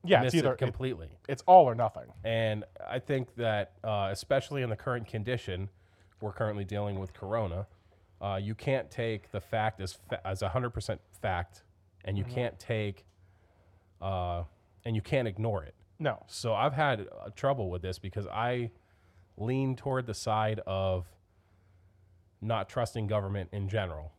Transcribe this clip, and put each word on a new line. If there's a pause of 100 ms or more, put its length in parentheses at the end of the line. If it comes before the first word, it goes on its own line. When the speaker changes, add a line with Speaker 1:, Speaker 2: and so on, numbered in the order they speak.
Speaker 1:
Yeah,
Speaker 2:
miss
Speaker 1:
it's
either
Speaker 2:
it
completely.
Speaker 1:
it,
it's
all
or
nothing. (200)
Speaker 2:
And (240)
I
think
that, (120)
uh,
especially
in
the
current
condition, (540)
we're
currently
dealing
with
Corona, (560)
uh,
you
can't
take
the
fact
as
fa-,
as
a
hundred
percent (180)
fact, (420)
and
you
Speaker 1:
Mm-hmm.
Speaker 2:
can't
take, (960)
uh, (420)
and
you
can't
ignore
it. (240)
Speaker 1:
No.
Speaker 2:
So
I've
had,
uh,
trouble
with
this
because
I (680)
lean
toward
the
side
of (1300)
not
trusting
government
in
general.